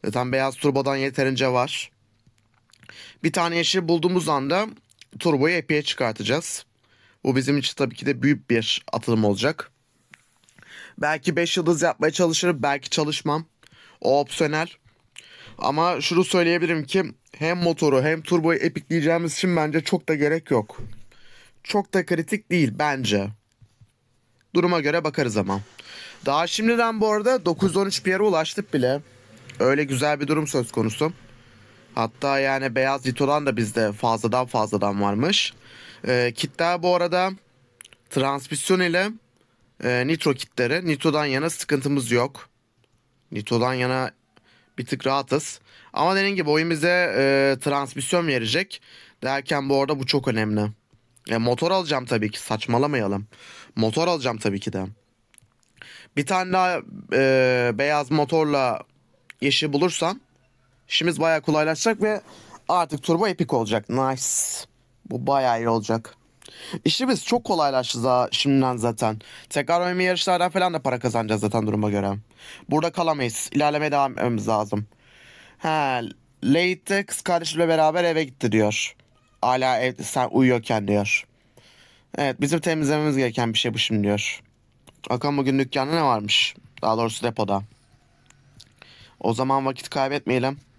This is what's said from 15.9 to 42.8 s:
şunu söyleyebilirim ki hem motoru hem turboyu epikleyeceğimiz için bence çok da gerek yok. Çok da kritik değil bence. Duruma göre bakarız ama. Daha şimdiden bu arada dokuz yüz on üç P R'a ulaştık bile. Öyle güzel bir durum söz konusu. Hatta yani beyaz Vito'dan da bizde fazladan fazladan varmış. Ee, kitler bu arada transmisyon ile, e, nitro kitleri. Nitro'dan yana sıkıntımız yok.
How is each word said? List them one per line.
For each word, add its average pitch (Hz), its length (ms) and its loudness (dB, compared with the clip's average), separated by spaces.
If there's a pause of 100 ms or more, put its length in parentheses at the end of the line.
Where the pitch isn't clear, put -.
şunu 175 220 2
söyleyebilirim 170 600 2
ki 190 200 0 (340)
hem 165 200 -2
motoru 156 460 2
hem 160 180 0
turboyu 165 380 2
epikleyeceğimiz 165 760 0
için 185 220 0
bence 156 260 0
çok - 280 -2
da 160 60 2
gerek 151 360 0
yok. 110 260 0 (880)
Çok - 300 -2
da 185 120 2
kritik - 460 -2
değil 156 280 2
bence. 120 480 0 (1300)
Duruma 175 260 2
göre 151 220 0
bakarız 139 340 -2
ama. 98 240 -2 (640)
Daha 151 220 2
şimdiden 226 540 0
bu 214 100 2
arada 214 340 0
dokuz 175 240 2
yüz 165 80 -2
on 196 80 2
üç - 180 -4
P 185 80 0
R'a 190 120 2
ulaştık 185 500 0
bile. 135 280 2 (580)
Öyle 135 240 2
güzel 143 360 0
bir 143 80 -4
durum 151 200 0
söz 127 240 -2
konusu. 113 420 -2 (800)
Hatta 135 440 -2
yani 135 360 0
beyaz 135 300 0
Vito'dan 143 400 0
da 120 120 0
bizde 110 340 0
fazladan 113 540 0
fazladan 101 560 0
varmış. 107 520 0 (540)
Ee, 123 280 2
kitler 170 480 -2
bu 180 120 4
arada 180 360 0 (800)
transmisyon 139 720 0
ile, 180 300 2 (760)
e, 123 240 0
nitro 160 260 0
kitleri. 135 540 -2
Nitro'dan 151 380 0
yana 139 240 0
sıkıntımız 139 640 -2
yok. 123 380 -2 (840)